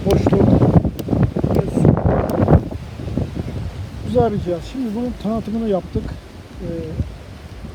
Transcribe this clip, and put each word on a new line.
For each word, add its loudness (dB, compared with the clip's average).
Boşluk. 4
Ve 2
su. 6
Güzel 2
bir -2
cihaz. -2
Şimdi -4
bunun -4
tanıtımını -2
yaptık. -2
Ee, -8